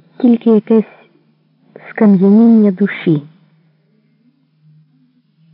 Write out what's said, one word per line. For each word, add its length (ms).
Тільки 280
якесь 360
скам'яніння 840
душі. 520